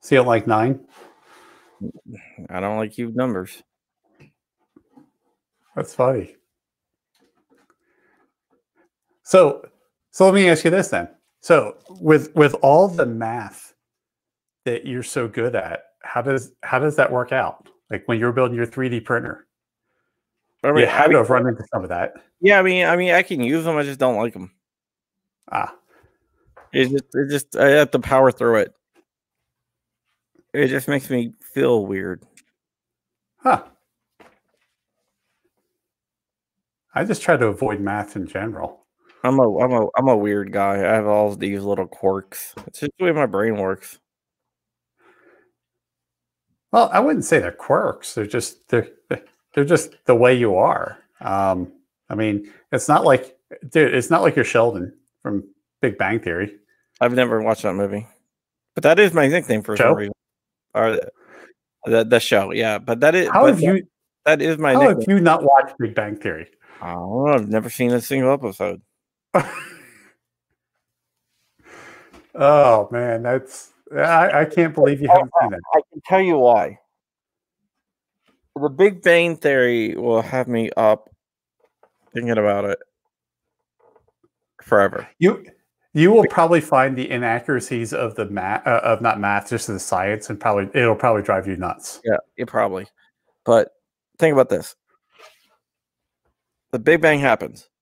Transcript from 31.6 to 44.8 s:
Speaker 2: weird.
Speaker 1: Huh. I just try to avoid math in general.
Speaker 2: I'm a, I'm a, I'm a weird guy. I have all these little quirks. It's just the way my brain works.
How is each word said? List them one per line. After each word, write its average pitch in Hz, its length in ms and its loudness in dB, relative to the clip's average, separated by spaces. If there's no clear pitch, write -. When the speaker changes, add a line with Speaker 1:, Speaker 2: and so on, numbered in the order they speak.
Speaker 2:
weird. 95 380 -8
Speaker 1:
Huh. - 260 -2
I 139 100 -4
just 202 180 -6
try 165 160 2
to 120 100 2
avoid 104 340 -4
math 104 340 -6
in 95 120 -8
general. 95 580 -10
Speaker 2:
I'm 131 160 2
a, 113 200 2
I'm 127 140 0
a, 113 140 0
I'm 131 100 0
a 127 100 4
weird 101 340 -2
guy. 98 260 -2
I 98 180 0
have 107 120 -2
all 104 280 0
these 98 280 -6
little 98 240 -4
quirks. - 680 -6
It's - 120 -20
just 147 180 -6
the 185 80 -4
way 175 60 2
my 151 140 0
brain 107 320 -2
works. 95 420 -8